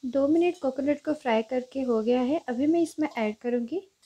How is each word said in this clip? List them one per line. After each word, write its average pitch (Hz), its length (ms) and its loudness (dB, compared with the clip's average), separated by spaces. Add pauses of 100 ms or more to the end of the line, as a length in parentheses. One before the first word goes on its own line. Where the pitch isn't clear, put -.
दो 269 240 0
मिनट 339 340 4
कोकोनट 285 420 -2
को 302 100 -2
फ्राई 226 300 0
करके 254 380 -6
हो 240 220 0
गया 240 180 2
है। 262 160 0 (120)
अभी 247 180 0
मैं 339 140 4
इसमें 311 280 -2
ऐड 214 280 -4
करूँगी 240 440 -4 (240)